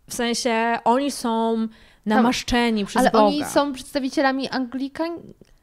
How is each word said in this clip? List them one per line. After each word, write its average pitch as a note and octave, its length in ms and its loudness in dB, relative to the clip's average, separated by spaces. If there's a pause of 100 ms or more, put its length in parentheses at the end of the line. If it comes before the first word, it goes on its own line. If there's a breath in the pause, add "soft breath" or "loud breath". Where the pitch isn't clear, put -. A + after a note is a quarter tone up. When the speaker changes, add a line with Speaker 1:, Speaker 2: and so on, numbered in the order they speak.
Speaker 1:
W - 60 -12
sensie A#3 720 0
oni C4+ 260 2
są A3+ 480 -2
Speaker 2:
Tam A3+ 100 -2 (380 loud breath)
Speaker 1:
namaszczeni A3+ 800 2
przez - 120 -6
Speaker 2:
ale B3+ 140 4
Speaker 1:
Boga. A3 140 6
Speaker 2:
oni G3 200 2
są C#4+ 280 0
przedstawicielami C4+ 760 -2
Anglikan-, C4+ 720 -6 (440)